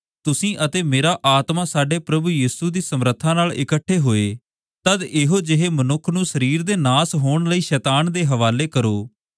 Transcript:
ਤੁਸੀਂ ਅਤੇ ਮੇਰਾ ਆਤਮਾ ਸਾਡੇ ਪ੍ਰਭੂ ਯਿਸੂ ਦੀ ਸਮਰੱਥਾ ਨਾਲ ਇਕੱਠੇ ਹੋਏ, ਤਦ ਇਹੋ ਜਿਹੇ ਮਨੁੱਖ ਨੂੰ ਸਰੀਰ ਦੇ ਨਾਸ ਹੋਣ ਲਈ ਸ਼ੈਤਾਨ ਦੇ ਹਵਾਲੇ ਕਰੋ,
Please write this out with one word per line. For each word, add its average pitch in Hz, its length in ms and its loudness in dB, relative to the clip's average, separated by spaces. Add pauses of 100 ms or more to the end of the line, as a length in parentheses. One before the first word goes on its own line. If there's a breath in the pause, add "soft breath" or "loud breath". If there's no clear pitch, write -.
(240)
ਤੁਸੀਂ 196 400 -2
ਅਤੇ 180 180 -2
ਮੇਰਾ 151 420 0
ਆਤਮਾ 139 400 2
ਸਾਡੇ 151 340 -2
ਪ੍ਰਭੂ 160 320 -2
ਯਿਸੂ 151 400 -2
ਦੀ 175 100 -4
ਸਮਰੱਥਾ 139 540 -2
ਨਾਲ 170 180 0
ਇਕੱਠੇ 151 460 -2
ਹੋਏ, 110 400 2 (460)
ਤਦ 185 180 2
ਇਹੋ 156 380 2
ਜਿਹੇ 160 280 2
ਮਨੁੱਖ 147 420 -2
ਨੂੰ 180 160 -2
ਸਰੀਰ 143 360 -2
ਦੇ 202 140 -2
ਨਾਸ 143 380 2
ਹੋਣ 151 340 0
ਲਈ 175 120 2
ਸ਼ੈਤਾਨ 147 520 0
ਦੇ 175 120 0
ਹਵਾਲੇ 123 440 0
ਕਰੋ, 110 420 -2 (280)